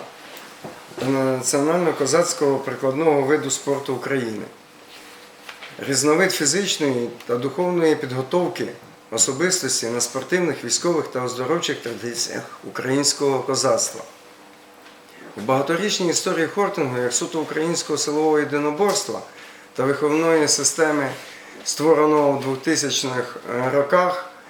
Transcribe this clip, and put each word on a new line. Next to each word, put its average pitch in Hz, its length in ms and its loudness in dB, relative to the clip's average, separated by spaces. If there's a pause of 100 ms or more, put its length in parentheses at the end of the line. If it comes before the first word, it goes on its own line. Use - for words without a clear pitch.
(1000)
національно-козацького 139 1600 2
прикладного 139 640 2
виду 135 280 2
спорту 135 440 -2
України. 120 500 -4 (1300)
Різновид 151 540 2
фізичної 147 760 0 (160)
та 120 100 0
духовної 160 600 2
підготовки 131 720 -2 (420)
особистості 131 760 0
на 120 140 -4
спортивних, 151 640 -2
військових 156 420 0
та 123 160 -6
оздоровчих 127 580 -4
традиціях 117 640 -6 (260)
українського 135 720 0
козацтва. 127 640 0 (1300)
У 104 40 -10
багаторічній 165 680 2
історії 165 360 0
хортингу, 165 520 -2
як 123 140 0
суто 160 280 -2
українського 156 580 -2
силового 151 400 2
єдиноборства 147 840 0 (560)
та 127 80 0
виховної 151 640 4
системи, 147 640 2 (540)
створеного 151 680 4
у 131 120 0
двохтисячних 135 960 -2 (360)
роках, 180 580 2 (200)